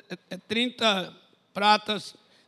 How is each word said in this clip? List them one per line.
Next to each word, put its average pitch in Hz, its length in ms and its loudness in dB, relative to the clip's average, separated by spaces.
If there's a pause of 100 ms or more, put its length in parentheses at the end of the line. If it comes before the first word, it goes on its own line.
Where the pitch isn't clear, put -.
(300)
é 190 60 -10
trinta 214 800 -2 (380)
pratas, 208 640 2 (300)